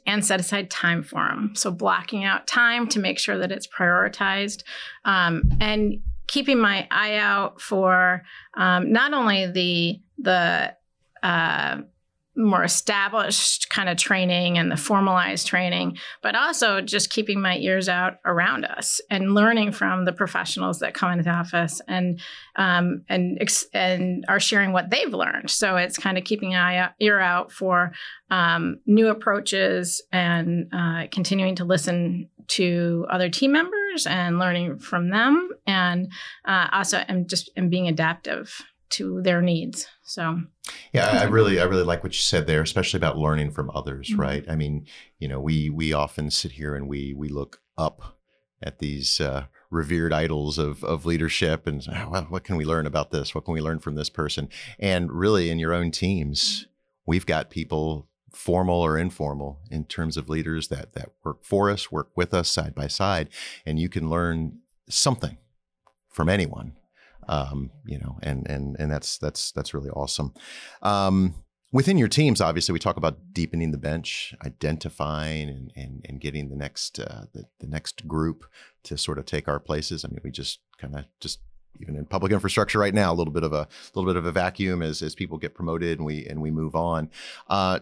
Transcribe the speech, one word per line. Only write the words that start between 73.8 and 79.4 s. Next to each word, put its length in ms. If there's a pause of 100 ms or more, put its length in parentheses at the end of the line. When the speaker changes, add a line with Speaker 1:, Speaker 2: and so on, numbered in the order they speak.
Speaker 2:
identifying 1040
and, 260
and, 320
and 140
getting 280
the 60
next, 440
uh, 240 (100)
the, 120 (160)
the 40
next 420
group 380 (380)
to 120
sort 220
of 80
take 220